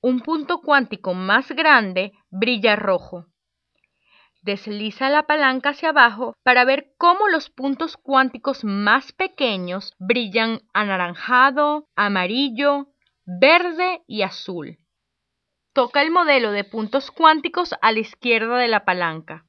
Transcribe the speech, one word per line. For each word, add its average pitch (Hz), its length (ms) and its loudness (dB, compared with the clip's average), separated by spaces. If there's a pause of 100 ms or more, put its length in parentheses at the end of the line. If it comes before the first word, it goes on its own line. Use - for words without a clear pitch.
Un 254 200 0
punto 320 420 -4
cuántico 247 500 -2
más 190 380 -2
grande 220 600 2 (180)
brilla 214 440 0
rojo. 185 520 -4 (1120)
Desliza 208 720 -6
la 302 140 2
palanca 285 460 0
hacia 320 200 -4
abajo 233 420 2 (100)
para 247 220 4
ver 269 320 -2
cómo 370 320 2
los 330 220 0
puntos 277 480 -6
cuánticos 269 680 -2
más 208 480 0
pequeños 196 840 -6
brillan 226 640 -2 (100)
anaranjado, 247 1200 0
amarillo, 240 920 0 (400)
verde 330 800 2
y 214 160 -6
azul. 175 560 -10 (960)
Toca 269 260 2
el 311 100 2
modelo 285 420 2
de 202 120 -2
puntos 220 460 -6
cuánticos 320 720 0
a 220 100 2
la 220 60 -2
izquierda 226 580 -2
de 247 120 0
la 214 180 0
palanca. 160 640 -4